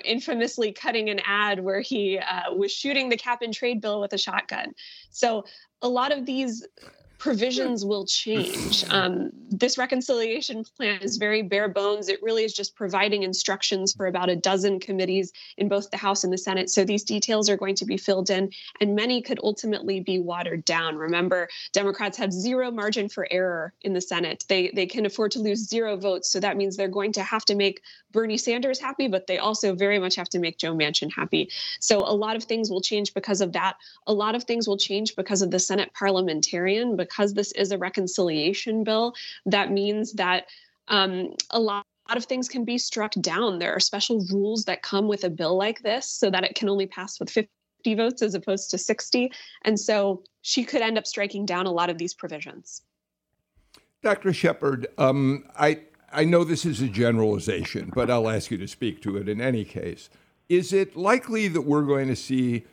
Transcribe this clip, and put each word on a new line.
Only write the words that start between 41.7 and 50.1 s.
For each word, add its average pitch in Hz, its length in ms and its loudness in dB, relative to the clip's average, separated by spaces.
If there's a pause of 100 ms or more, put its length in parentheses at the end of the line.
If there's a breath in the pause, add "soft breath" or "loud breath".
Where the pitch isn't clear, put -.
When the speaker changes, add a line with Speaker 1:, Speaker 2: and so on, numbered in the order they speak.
Speaker 1:
of 233 140 0
things 254 240 -4
can 240 160 -4
be 240 120 -2
struck 214 440 -2
down. 180 380 2
There 170 160 0
are - 60 0
special 202 500 0
rules 208 340 0
that - 180 -2
come 202 260 0
with 196 160 0
a 175 60 0
bill 170 260 0
like 214 260 0
this 233 240 -2
so - 240 0
that 185 140 2
it - 100 0
can 214 140 0
only 196 180 2
pass 190 320 -10
with 226 100 -6
fifty - 640 -2
votes 233 280 0
as 208 120 2
opposed 196 360 -2
to 185 80 -2
sixty. 247 520 0 (320 loud breath)
And 214 180 2
so 202 420 0 (200)